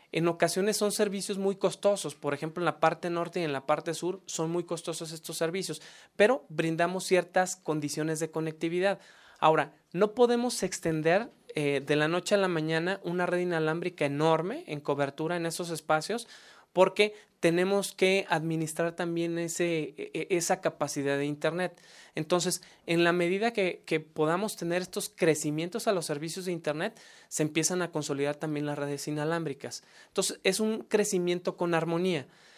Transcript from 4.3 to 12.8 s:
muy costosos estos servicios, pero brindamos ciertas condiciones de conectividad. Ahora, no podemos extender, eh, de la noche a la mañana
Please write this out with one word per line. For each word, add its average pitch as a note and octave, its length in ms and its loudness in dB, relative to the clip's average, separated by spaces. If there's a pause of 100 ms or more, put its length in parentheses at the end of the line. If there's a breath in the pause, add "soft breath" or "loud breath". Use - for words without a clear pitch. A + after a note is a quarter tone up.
muy E3+ 120 -2
costosos E3 480 -8
estos D#3+ 260 -12
servicios, E3 440 -4 (340 loud breath)
pero A#3 340 4
brindamos E3+ 560 0
ciertas F3+ 500 2
condiciones D#3 640 -4
de D#3+ 100 -4
conectividad. E3 680 -2 (400 loud breath)
Ahora, D#3 340 4 (180)
no G#3 220 2
podemos A#3+ 480 2
extender, E3+ 680 0 (240)
eh, C#3+ 280 0
de C#3+ 120 2
la D3+ 120 2
noche F3 280 0
a - 20 6
la G3 100 4
mañana E3 560 0